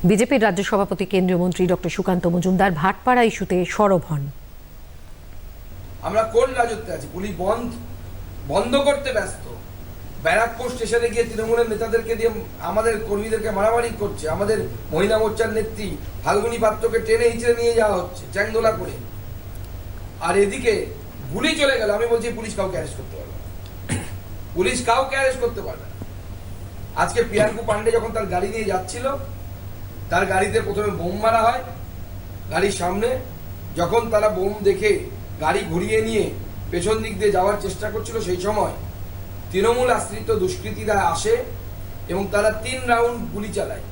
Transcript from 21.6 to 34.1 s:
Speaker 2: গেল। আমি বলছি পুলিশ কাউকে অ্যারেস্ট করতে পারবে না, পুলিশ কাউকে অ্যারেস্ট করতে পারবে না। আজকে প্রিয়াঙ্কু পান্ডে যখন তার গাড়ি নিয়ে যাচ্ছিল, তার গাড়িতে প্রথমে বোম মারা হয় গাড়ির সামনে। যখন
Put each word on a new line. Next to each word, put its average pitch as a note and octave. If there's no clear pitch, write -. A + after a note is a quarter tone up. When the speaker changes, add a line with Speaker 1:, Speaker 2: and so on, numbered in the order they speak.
Speaker 2:
গেল। G#3+
আমি G#3
বলছি A#3
পুলিশ A3
কাউকে F#3+
অ্যারেস্ট D#3
করতে -
পারবে -
না, -
পুলিশ G3
কাউকে C4
অ্যারেস্ট C4
করতে A3
পারবে -
না। -
আজকে -
প্রিয়াঙ্কু G#3+
পান্ডে A3
যখন A3+
তার G#3+
গাড়ি F3+
নিয়ে A3
যাচ্ছিল, A#3+
তার F#3
গাড়িতে F#3+
প্রথমে G3+
বোম F3
মারা A3+
হয় A#3
গাড়ির G3
সামনে। G3
যখন F3